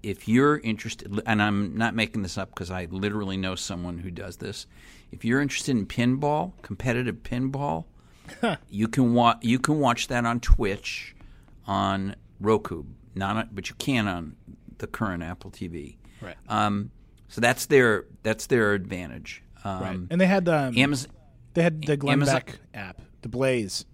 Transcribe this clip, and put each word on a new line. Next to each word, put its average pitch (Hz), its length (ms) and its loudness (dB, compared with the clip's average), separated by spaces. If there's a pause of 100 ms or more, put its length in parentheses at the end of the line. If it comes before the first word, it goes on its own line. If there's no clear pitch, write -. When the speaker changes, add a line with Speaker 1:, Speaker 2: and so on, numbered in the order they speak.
Speaker 1:
if 101 260 -6
you're 139 300 4
interested, 107 680 -6
and 107 160 0
I'm 101 360 0
not 113 180 0
making 110 280 -2
this 90 140 -6
up 95 180 -8
'cause 87 160 -8
I 92 200 -6
literally 98 460 -4
know 95 180 -2
someone 87 440 -8
who 92 120 -10
does 90 280 -12
this. - 280 -10 (460)
If - 120 -14
you're 123 160 2
interested 139 360 -2
in 98 100 0
pinball, 147 640 0 (100)
competitive 117 600 -4
pinball, 135 640 -4 (440)
Speaker 2:
<laughs> - 400 -4
Speaker 1:
you 110 200 0
can 120 260 4
wa-, 117 260 6
you 123 200 4
can 151 180 2
watch 123 300 2
that 120 160 -2
on 117 160 0
Twitch, - 760 4 (500)
on 98 520 0 (240)
Roku, 98 440 2 (300)
not 98 220 -2
on, 110 160 -4
but 98 160 -8
you - 80 -12
can 117 320 0
on 85 280 -6 (420)
the 107 80 -8
current 90 360 -4
Apple 90 280 -12
T - 180 -12
V. 78 300 -12 (220)
Speaker 2:
Right. 92 160 -14 (120)
Speaker 1:
Um, 104 420 0 (380)
so - 120 -8
that's 120 260 2
their, 123 400 6 (180)
that's 110 220 -2
their 110 260 4
advantage. 90 720 -6 (200)
Um, 95 160 -4
Speaker 2:
Right. 92 180 -4 (120)
And 170 100 2
they 190 60 6
had, 185 220 4
um, 139 260 2
Speaker 1:
Amaz-, 139 320 2 (480)
Speaker 2:
they 165 80 2
had 156 220 2
the 147 120 2
Glenn 143 180 2
Speaker 1:
Amazon 143 200 4
Speaker 2:
Beck - 240 -4 (160)
app, 98 260 -12 (220)
the 113 60 -8
Blaze. 123 640 0